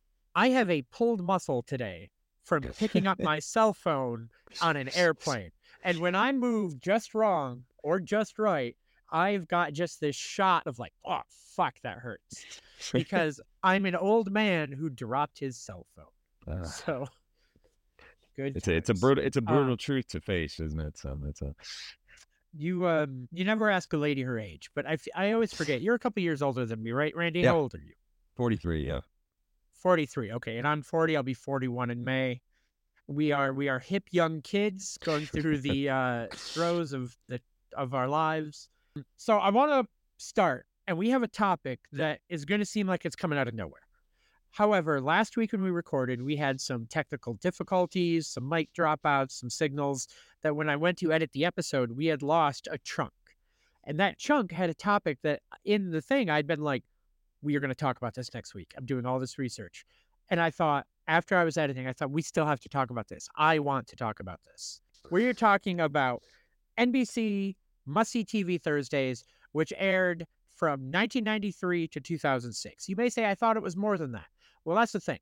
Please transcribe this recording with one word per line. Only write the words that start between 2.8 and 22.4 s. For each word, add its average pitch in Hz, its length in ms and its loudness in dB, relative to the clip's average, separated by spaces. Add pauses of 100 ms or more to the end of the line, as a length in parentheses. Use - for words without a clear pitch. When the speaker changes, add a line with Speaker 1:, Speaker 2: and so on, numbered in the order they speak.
Speaker 1:
up 190 140 0
my 151 180 0
cell 220 340 2
phone 123 580 -2 (300)
on 165 160 2
an 135 120 -4
airplane. 143 600 2 (340)
And 175 140 2
when 175 160 2
I 233 180 4
move 220 480 0
just 208 340 0
wrong 151 500 0 (180)
or 170 180 0
just 208 380 -2
right, 160 360 0 (380)
I've 180 340 2
got 170 280 0
just 165 260 -4
this 147 160 0
shot 185 500 2
of 123 120 -8
like, 113 160 -12 (100)
"Oh, 170 240 -4
fuck, - 540 -4
that 104 160 -8
hurts." - 600 -14 (300)
Speaker 2:
<laughs> - 20 -6
Speaker 1:
Because 160 460 0 (240)
I'm 190 220 4
an 180 100 0
old 196 380 2
man 180 400 2
who 147 160 -6
dropped 127 500 -4
his 131 200 -6
cell 92 360 -16
phone. - 640 -12
Speaker 2:
Ugh. 85 60 -6
Speaker 1:
So, 135 400 -6 (1300)
good 135 200 -4
Speaker 2:
It's - 100 -4
a, 113 80 4
it's - 140 2
a 123 40 4
Speaker 1:
times. 92 80 2
Speaker 2:
brutal, 135 240 6
it's 135 120 0
a 135 40 2
Speaker 1:
Uh, - 20 -4
Speaker 2:
brutal 131 340 4
truth 135 320 -4
to 82 120 -6
face, 85 380 -2
isn't 78 220 -4
it? 76 160 -8
So 71 220 -8 (100)
it's 73 140 -8
a 71 120 -8 (1000)